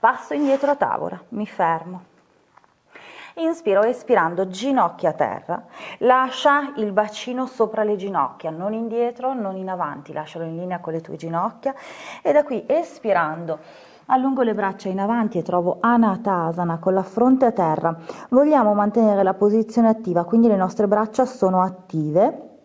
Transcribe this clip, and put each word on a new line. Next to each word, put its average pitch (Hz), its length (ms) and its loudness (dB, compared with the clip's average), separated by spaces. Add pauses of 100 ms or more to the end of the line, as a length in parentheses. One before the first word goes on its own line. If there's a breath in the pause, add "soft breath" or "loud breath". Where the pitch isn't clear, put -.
Passo 254 340 0
indietro 285 380 2
a - 20 2
tavola, 175 540 -4
mi 214 180 -6
fermo. 170 560 -4 (1300 loud breath)
Inspiro, 320 500 2
espirando, 190 640 0
ginocchia 185 640 0
a - 20 -4
terra. - 520 -4 (340 loud breath)
Lascia 262 760 2
il 214 160 -4
bacino 214 560 -4
sopra 220 380 -2
le 208 100 0
ginocchia, 180 560 -4
non 175 220 -6
indietro, 240 600 -4
non 202 220 -6
in 190 120 -10
avanti. 156 440 -8
Lascialo 151 320 -10
in 160 120 -8
linea 180 240 -8
con 165 120 -10
le 165 80 -6
tue 165 140 -14
ginocchia. 170 580 -4 (480 loud breath)
E 311 120 0
da 294 100 4
qui, 277 240 -4
espirando, 170 920 -2 (460 loud breath)
allungo 262 360 2
le 226 120 2
braccia 196 340 -4
in 190 100 -4
avanti 214 400 0
e 165 40 -2
trovo 180 360 0
Anatasana 185 1000 2
con 190 160 0
la 190 100 0
fronte 262 400 2
a 233 80 4
terra. 165 440 0 (340 loud breath)
Vogliamo 254 440 4
mantenere 208 480 2
la 190 120 2
posizione 220 540 2
attiva, 180 360 0
quindi 233 240 4
le 208 80 4
nostre 185 320 0
braccia 214 360 2
sono 185 380 0
attive. 185 840 -2 (160)